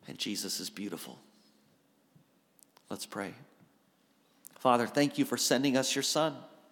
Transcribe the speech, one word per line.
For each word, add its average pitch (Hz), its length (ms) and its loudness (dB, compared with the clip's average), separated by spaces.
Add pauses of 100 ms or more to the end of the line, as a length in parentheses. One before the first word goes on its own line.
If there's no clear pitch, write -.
And - 100 -14
Jesus 98 420 -4
is 92 100 -8
beautiful. 85 480 -10 (1700)
Let's 98 160 -8
pray. 98 280 -8 (1300)
Father, 120 260 4
thank 143 320 2
you 143 60 4
for 127 140 -2
sending 131 400 4
us 131 180 2
your 139 80 0
Son 156 320 2 (360)